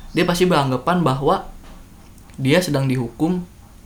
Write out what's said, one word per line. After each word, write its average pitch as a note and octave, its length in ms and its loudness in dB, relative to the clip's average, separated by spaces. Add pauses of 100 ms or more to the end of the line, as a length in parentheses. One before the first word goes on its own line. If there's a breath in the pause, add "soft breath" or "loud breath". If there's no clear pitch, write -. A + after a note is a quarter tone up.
(140)
dia D#3 80 2
pasti F3 240 2
beranggapan D#3 560 2
bahwa C#3 480 0 (880)
dia C#3 240 2
sedang C#3 240 0
dihukum C3 560 -2 (440)